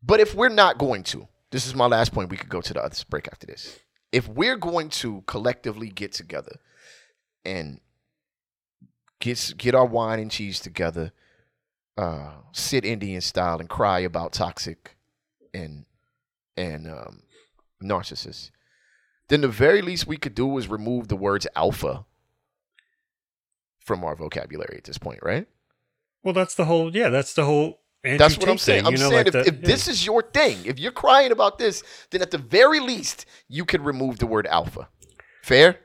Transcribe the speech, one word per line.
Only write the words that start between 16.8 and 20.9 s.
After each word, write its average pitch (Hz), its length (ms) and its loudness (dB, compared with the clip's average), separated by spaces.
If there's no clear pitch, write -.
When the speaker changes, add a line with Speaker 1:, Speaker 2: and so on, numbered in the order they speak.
Speaker 1:
um, 50 320 -18
narcissists, - 680 -8
then 147 140 4
the 135 60 2
very 143 340 4
least 180 260 -6
we 156 80 -6
could 127 180 -10
do 135 240 -2
is 113 80 -6
remove 110 400 -4